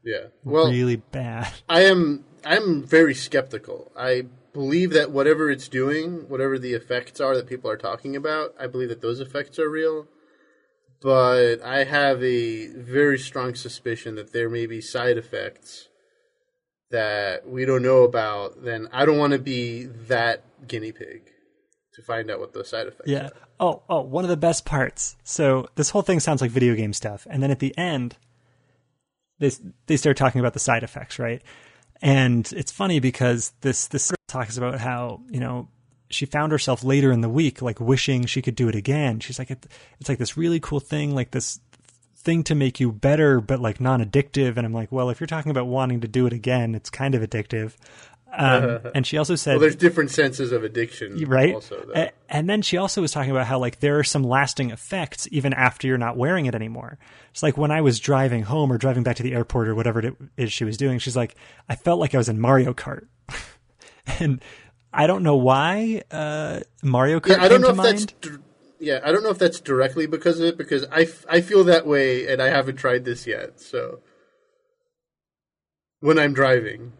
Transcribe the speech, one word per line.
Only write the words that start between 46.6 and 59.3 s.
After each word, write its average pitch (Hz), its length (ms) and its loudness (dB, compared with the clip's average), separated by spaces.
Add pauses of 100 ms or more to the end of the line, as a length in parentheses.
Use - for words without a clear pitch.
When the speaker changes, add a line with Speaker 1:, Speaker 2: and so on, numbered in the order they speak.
Speaker 2:
it's - 140 -10
kind 135 260 -2
of 113 60 0
addictive." 110 540 -6 (600)
Um, 123 500 2
Speaker 1:
<laughs> - 80 -10
Speaker 2:
and 135 120 0
she 151 100 -2
also 151 180 0
said 147 180 -2
Speaker 1:
Well, 131 80 4
there's 151 160 4
different 165 340 2
senses 131 400 0
of 113 140 -2
addiction 117 640 -6
Speaker 2:
Right? 135 260 4
Speaker 1:
also, - 260 -12
though. - 200 -14
Speaker 2:
A-, - 100 -2 (180)
and 156 200 -2
then 214 120 0
she 185 140 -2
also 190 260 -2
was 160 120 -2
talking 135 180 -2
about 127 160 0
how, 131 120 0
like, 123 200 -4
there 147 180 2
are 147 60 4
some 139 200 0
lasting 131 480 0
effects - 600 -8
even 139 220 0
after 127 340 0
you're 131 100 0
not 120 200 -4
wearing 151 280 0
it 117 100 -2
anymore. 113 440 -10 (320)
It's - 120 -10
like 147 140 2
when 147 140 0
I 160 80 0
was 127 220 4
driving 131 420 2
home 139 280 0
or 117 60 2
driving 127 260 0
back 120 140 0
to 117 60 -6
the 127 100 -4